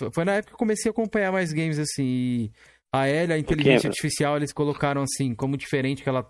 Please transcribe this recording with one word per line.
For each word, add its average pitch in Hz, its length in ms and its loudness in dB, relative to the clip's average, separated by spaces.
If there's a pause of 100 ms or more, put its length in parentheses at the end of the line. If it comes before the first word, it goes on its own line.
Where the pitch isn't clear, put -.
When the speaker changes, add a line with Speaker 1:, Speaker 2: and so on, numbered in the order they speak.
(140)
Speaker 1:
Foi 165 120 0
na 196 80 2
época 208 160 -2
que - 60 -20
eu - 40 -20
comecei 220 300 0
a - 20 -4
acompanhar 208 400 0
mais 180 220 0
games, 160 240 0
assim, 147 260 -2
e 123 480 0 (400)
a 135 160 2
Ellie, 160 260 2
a - 20 2
Speaker 2:
O - 20 2
quê? 156 160 0
Speaker 1:
inteligência 139 360 6
artificial, 147 460 0
eles 147 160 -2
colocaram, 143 520 0
assim, 135 320 -2
como 139 200 -2
diferente 135 480 -2
que - 60 -2
ela 127 200 -2